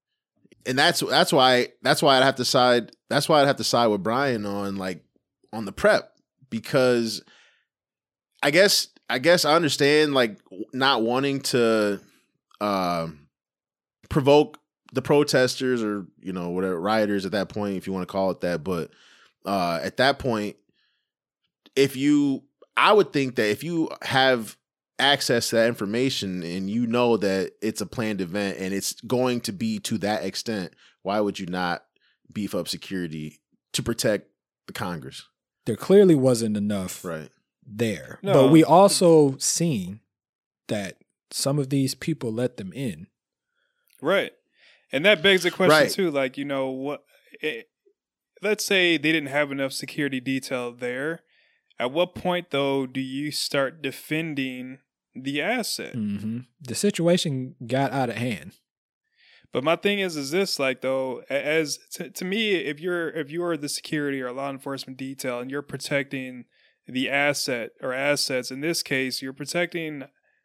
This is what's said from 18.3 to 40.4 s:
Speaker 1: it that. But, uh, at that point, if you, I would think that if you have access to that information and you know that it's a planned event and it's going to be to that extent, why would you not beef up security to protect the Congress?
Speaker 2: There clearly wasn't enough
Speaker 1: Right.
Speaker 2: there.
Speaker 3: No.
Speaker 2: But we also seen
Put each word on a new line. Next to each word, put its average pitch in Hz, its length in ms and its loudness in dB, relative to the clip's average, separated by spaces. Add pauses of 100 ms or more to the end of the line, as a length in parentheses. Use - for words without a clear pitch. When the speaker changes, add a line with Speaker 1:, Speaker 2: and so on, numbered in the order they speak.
Speaker 1:
it 87 100 -6
that. 87 240 -4
But, 87 260 -6 (540)
uh, 87 380 -2
at - 160 -8
that 131 200 2
point, 107 380 -4 (1200)
if 135 200 2
you, 143 480 0 (320)
I 160 180 6
would 202 180 4
think 135 240 -2
that 107 140 2
if 107 120 -2
you 165 280 -4 (100)
have 131 560 0 (420)
access 135 520 2
to 120 60 0
that 113 120 4
information 110 760 -4
and 92 280 -6
you 117 160 -2
know 120 320 2
that 95 420 -2
it's 107 200 -4
a 101 60 -6
planned 107 340 -4
event 95 380 -4
and 95 140 -6
it's 98 300 -4
going 123 400 -2
to 110 100 -8
be 110 280 -4
to 110 180 -6
that 101 260 -2
extent, 98 480 -8 (300)
why 101 180 -2
would 101 180 -2
you 95 80 -10
not 87 380 -4 (480)
beef 101 220 -6
up 87 140 -4
security 80 720 -8 (320)
to - 100 -4
protect 117 460 -2 (380)
the 95 60 -16
Congress? 87 540 -10 (400)
Speaker 2:
There 110 100 -4
clearly 190 380 6
wasn't 120 420 2
enough 101 480 -4
Speaker 1:
Right. 80 240 -8 (380)
Speaker 2:
there. 107 560 -6
Speaker 3:
No. 196 120 2
Speaker 2:
But 139 180 8
we 160 100 10
also 165 760 6
seen 107 640 -2 (680)